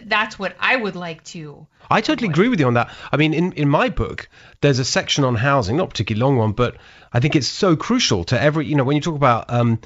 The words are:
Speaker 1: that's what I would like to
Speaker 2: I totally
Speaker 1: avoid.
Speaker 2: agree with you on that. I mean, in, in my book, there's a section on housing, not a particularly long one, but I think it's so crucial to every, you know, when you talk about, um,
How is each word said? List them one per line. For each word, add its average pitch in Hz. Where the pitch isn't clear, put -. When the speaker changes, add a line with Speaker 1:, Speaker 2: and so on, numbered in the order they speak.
Speaker 1:
that's 220
what 185
I 208
would 202
like 170
to 151
Speaker 2:
I 175
totally -
Speaker 1:
avoid. 151
Speaker 2:
agree 202
with 226
you 131
on 120
that. 120
I 135
mean, 156
in, 175
in 147
my 190
book, -
there's 143
a 131
section -
on 123
housing, 127
not 180
a -
particularly 110
long 135
one, 107
but 120
I 120
think 147
it's 135
so 180
crucial 127
to -
every, 151
you 151
know, 135
when 143
you 147
talk 165
about, 123
um, 120